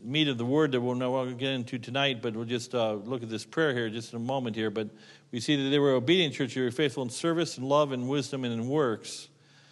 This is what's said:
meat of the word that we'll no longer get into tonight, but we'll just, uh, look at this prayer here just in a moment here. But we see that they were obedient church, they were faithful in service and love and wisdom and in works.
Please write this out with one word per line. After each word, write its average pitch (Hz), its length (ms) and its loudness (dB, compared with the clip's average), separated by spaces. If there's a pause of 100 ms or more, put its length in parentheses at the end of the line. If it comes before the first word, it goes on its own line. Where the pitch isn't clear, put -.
meat 147 240 0
of 131 120 0
the 120 80 -2
word 147 260 4
that 123 80 2
we'll 123 140 0
no 127 180 0
longer 127 220 -2
get 135 180 -4
into 123 260 -4
tonight, 123 440 -2
but 117 120 -2
we'll 113 120 -6
just, 120 280 -4
uh, 113 200 2
look 117 280 -6
at 113 60 -8
this 110 160 -6
prayer 156 300 0
here 117 160 0
just 117 240 -8
in - 20 -8
a 117 80 -6
moment 123 320 -2
here. 110 140 0
But 107 180 -2 (420)
we 120 100 -4
see 143 220 2
that 135 60 0
they 143 100 4
were 143 140 6
obedient 143 420 4
church, 127 200 -2
they 131 80 0
were 123 80 0
faithful 143 320 0
in 123 80 -4
service 165 480 -2
and 127 100 -4
love 143 240 4
and 127 160 -2
wisdom 135 360 -2
and 117 100 -2
in 113 120 -2
works. 131 640 0 (440)